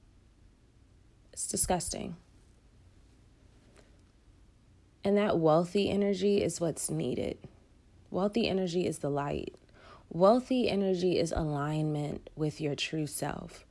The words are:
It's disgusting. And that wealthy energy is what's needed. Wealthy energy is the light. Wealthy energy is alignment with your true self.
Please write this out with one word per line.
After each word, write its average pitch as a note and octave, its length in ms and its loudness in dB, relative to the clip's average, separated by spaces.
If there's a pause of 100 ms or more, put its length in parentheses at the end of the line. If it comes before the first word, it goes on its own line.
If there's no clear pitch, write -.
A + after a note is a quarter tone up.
(1300)
It's - 160 -10
disgusting. - 680 -2 (3000)
And G3+ 140 4
that G3+ 200 2
wealthy E3+ 520 4
energy G3+ 520 2
is F3 180 -2
what's - 300 -2
needed. - 480 -4 (720)
Wealthy G#3 380 0
energy F3+ 400 0
is D#3 120 -4
the D3 100 -4
light. C#3+ 460 -4 (540)
Wealthy A#3+ 600 4
energy F#3 500 2
is D#3+ 140 0
alignment D3+ 1000 -2
with D3+ 260 -4
your C#3+ 140 -2
true D#3 320 -4
self. - 640 -6